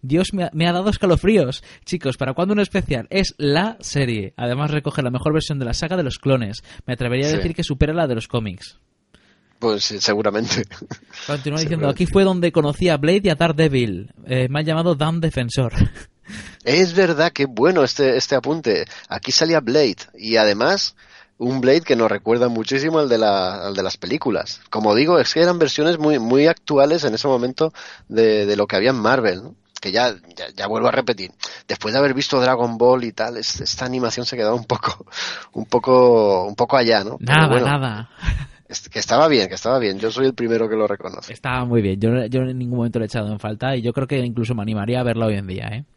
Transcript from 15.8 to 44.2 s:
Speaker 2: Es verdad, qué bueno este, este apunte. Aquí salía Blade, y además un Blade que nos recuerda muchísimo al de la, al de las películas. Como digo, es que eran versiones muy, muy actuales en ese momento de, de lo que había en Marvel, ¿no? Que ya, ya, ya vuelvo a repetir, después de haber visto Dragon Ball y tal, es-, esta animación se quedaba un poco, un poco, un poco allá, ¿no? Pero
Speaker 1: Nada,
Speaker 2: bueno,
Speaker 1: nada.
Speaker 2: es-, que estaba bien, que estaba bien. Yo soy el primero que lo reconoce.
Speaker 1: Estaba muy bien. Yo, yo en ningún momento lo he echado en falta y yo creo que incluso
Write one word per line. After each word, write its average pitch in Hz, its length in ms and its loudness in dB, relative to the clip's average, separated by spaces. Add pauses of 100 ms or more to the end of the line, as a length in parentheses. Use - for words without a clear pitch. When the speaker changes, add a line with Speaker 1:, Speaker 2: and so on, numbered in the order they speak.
Speaker 2:
Es 170 320 2
verdad, 170 380 4
qué 139 140 0
bueno 139 360 4
este, 131 340 2
este 131 200 0
apunte. 123 480 0 (240)
Aquí - 240 -6
salía 160 260 2
Blade, 131 380 2 (180)
y 110 220 -2
además 110 580 2 (440)
un 127 220 -2
Blade 135 200 6
que 143 160 2
nos 113 120 4
recuerda 113 400 0
muchísimo 135 520 0
al 143 80 0
de 117 100 2
la, 98 480 0
al 98 80 -6
de 98 80 -2
las 92 140 -4
películas. 101 640 -4 (100)
Como 104 240 2
digo, 156 240 4
es - 160 0
que 156 60 2
eran 175 180 4
versiones 160 400 2
muy, 151 220 2
muy 131 260 4
actuales 151 560 2
en 120 120 0
ese - 120 -4
momento 127 460 0 (360)
de, 110 380 4
de 101 100 0
lo 101 120 0
que - 80 -2
había 107 140 4
en 131 100 0
Marvel, 110 420 2
¿no? 156 120 -18 (260)
Que 98 100 -6
ya, 113 240 0 (220)
ya, 85 180 -12
ya 101 140 -8
vuelvo 113 180 0
a 123 60 2
repetir, 107 400 -2 (340)
después - 280 -6
de 131 40 2
haber 139 160 2
visto 139 260 0
Dragon 120 380 0
Ball 123 240 4
y 113 100 -6
tal, 117 260 -6
es-, - 240 -6
esta - 240 -6
animación 123 380 -4
se - 120 -6
quedaba 110 180 0
un 117 120 -4
poco, - 400 -4 (480)
un 110 100 -8
poco, 113 840 4
un 101 80 -8
poco 120 220 0
allá, 113 260 4
¿no? 107 160 -8
Pero 123 140 -2
Speaker 1:
Nada, 156 160 6
Speaker 2:
bueno, 127 180 2
Speaker 1:
nada. 131 440 -4 (580)
Speaker 2:
es-, - 200 -14
que 110 120 -6
estaba 123 260 4
bien, 117 220 4
que 92 60 -8
estaba 123 260 0
bien. 98 180 -2
Yo 110 140 -2
soy 131 140 0
el 131 80 2
primero 117 340 0
que 110 80 -2
lo 107 100 2
reconoce. - 460 -8
Speaker 1:
Estaba 127 320 -4
muy 120 180 2
bien. 98 160 0
Yo, 113 120 2 (160)
yo 127 160 -2
en 131 160 -4
ningún 123 180 -4
momento 117 240 -2
lo 110 60 -4
he - 20 -8
echado 107 240 -4
en 104 80 -8
falta 107 340 -4
y 123 80 -4
yo 117 120 -2
creo 135 120 -2
que 139 120 -2
incluso 117 360 -2